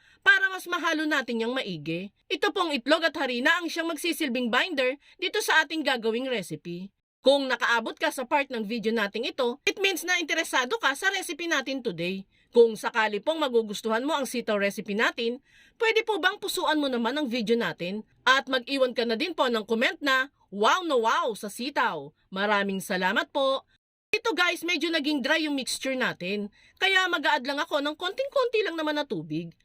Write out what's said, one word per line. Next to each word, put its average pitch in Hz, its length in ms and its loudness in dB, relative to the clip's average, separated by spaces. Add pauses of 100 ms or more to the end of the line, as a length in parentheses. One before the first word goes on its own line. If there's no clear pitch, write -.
(200)
para 381 320 4
mas 359 160 -8
mahalo 320 400 -2
natin 262 320 -2
yang 233 160 -2
maigi. 170 560 -6 (160)
Ito 381 240 0
pong 330 240 0
itlog 320 320 2
at 302 80 -2
harina 262 460 2
ang 330 100 -6
siyang 330 240 -4
magsisilbing 254 560 -2
binder 269 480 0 (160)
dito 381 240 -2
sa 320 240 4
ating 311 240 -2
gagawing 240 400 0
recipe. 180 640 -8 (300)
Kung 277 260 6
nakaabot 233 480 0
ka 320 160 0
sa 254 160 -6
part 285 240 2
ng 226 140 -4
video 220 260 -2
nating 220 380 0
ito, 247 340 -2
it - 160 0
means 381 240 0
na 349 160 0
interesado 320 640 0
ka 269 160 2
sa 381 180 0
recipe 339 320 -6
natin 269 320 -2
today. 190 480 -4 (240)
Kung 233 240 8
sakali 214 480 -2
pong 320 160 0
magugustuhan 226 640 0
mo 294 80 0
ang 285 160 0
sitaw 226 320 -2
recipe 202 320 -2
natin, 240 480 0 (400)
pwede 440 240 4
po 415 160 0
bang 370 240 2
pusuan 320 320 0
mo 285 160 0
naman 240 240 -2
ang 294 160 -2
video 233 240 0
natin? 190 480 -4 (240)
At 262 240 4
mag-iwan 262 400 0
ka 233 160 -2
na 226 80 0
din 320 160 -4
po 294 160 0
ng 220 160 0
comment 247 400 0
na, 269 240 2 (240)
"Wow 247 320 2
na 285 160 2
wow 262 320 2
sa 208 160 -10
sitaw." 220 640 -4 (160)
Maraming 196 560 0
salamat 196 480 0
po! 269 320 0 (480)
Ito 427 240 0
guys, 349 320 0
medyo 339 240 0
naging 294 320 0
dry 311 240 2
yung 285 80 -2
mixture 262 400 -4
natin, 208 560 -4 (240)
kaya 381 320 2
mag-a-add 302 400 2
lang 285 160 -2
ako 302 160 0
ng 302 160 -2
konting-konti 480 720 -2
lang 330 80 -6
naman 302 240 -2
na 294 80 -4
tubig. 165 580 -6